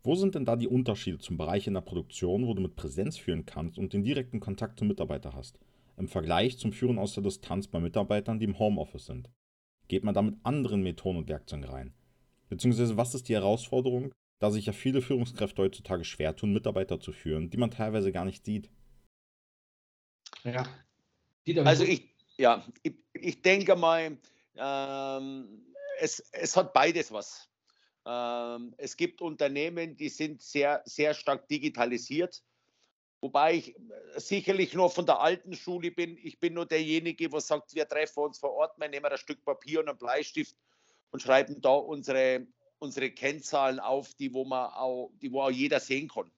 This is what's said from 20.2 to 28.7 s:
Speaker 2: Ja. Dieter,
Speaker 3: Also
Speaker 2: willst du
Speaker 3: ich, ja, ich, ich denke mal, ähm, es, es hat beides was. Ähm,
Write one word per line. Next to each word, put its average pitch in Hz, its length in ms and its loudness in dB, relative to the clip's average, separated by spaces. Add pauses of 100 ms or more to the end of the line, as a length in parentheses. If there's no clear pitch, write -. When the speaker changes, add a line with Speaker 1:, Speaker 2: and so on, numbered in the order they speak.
Speaker 2:
Ja. 127 180 -4 (840)
Dieter, 160 200 4
Speaker 3:
Also 160 200 8
Speaker 2:
willst 160 160 2
du - 40 -20
Speaker 3:
ich, - 100 -20 (220)
ja, 120 260 6 (200)
ich, 147 100 -4 (200)
ich - 280 -8
denke 190 340 6
mal, 165 420 2 (380)
ähm, 135 920 -6 (520)
es, - 320 -2
es - 240 -4
hat 180 180 4
beides 156 380 4
was. - 380 -10 (560)
Ähm, 120 720 -6